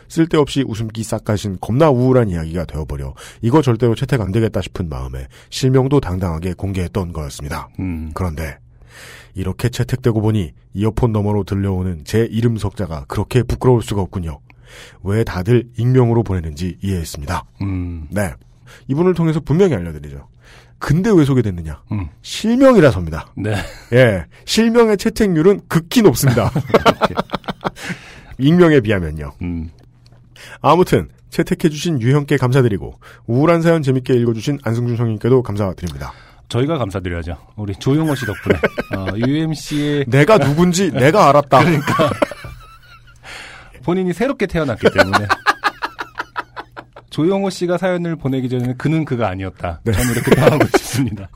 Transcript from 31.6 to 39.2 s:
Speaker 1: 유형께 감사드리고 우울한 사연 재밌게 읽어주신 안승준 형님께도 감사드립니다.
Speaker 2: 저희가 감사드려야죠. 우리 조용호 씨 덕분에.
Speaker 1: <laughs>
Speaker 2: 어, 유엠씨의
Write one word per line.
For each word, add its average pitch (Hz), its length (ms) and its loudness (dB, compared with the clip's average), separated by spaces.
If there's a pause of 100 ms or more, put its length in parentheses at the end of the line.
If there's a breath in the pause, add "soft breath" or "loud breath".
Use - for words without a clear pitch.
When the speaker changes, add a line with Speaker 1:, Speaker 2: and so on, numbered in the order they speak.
Speaker 1:
유형께 143 340 2
감사드리고 123 640 0 (280 loud breath)
우울한 160 360 4
사연 165 200 2
재밌게 131 320 0
읽어주신 117 480 0
안승준 120 340 -2
형님께도 117 460 2
감사드립니다. 87 720 -6 (360 soft breath)
Speaker 2:
저희가 139 280 -2
감사드려야죠. 90 600 -6 (200)
우리 101 200 -8
조용호 151 380 0
씨 - 120 -6
덕분에. 95 320 -2 (180)
Speaker 1:
<laughs> - 200 -8
Speaker 2:
어, 95 100 -6 (100)
유엠씨의 147 920 -2